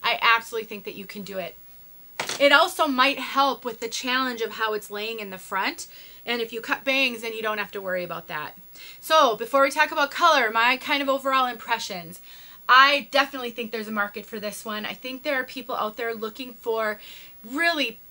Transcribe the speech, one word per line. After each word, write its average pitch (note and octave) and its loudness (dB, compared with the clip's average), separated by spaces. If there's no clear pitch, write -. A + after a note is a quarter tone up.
I A#3 0
absolutely A3+ 0
think G#3 -12
that G#3 -12
you G3 -12
can G3+ -14
do F#3+ -10
it. E3+ -10
It C#4+ 8
also D#4+ 6
might C4+ 2
help C4+ 0
with A#3 -8
the A#3 -6
challenge B3 -2
of G#3+ -4
how A3 -2
it's F#3 -6
laying A3 -8
in G#3 -10
the F#3+ -12
front. G#3 -6
And A#3+ -2
if A3+ -6
you A3+ -10
cut - -4
bangs, C4 0
then A3+ -6
you A3 -8
don't G#3+ -2
have G3+ -6
to G3+ -8
worry F#3 -4
about E3+ -10
that. D#3 -8
So D4 6
before A#3 4
we C#4+ 4
talk D4+ 2
about D4 0
color, C#4+ 6
my A#3 4
kind C#4 0
of C#4 -2
overall C4+ 2
impressions, A3 -6
I C#4 6
definitely C4+ 0
think A3+ -8
there's A3 -6
a A3 -8
market G#3 -4
for A3 -12
this G3+ -10
one. G#3+ -8
I - -8
think C4 -12
there C#4+ -2
are B3+ -4
people B3+ -10
out G#3+ -6
there A#3 -6
looking A3 -12
for A3 -4
really C#4 -2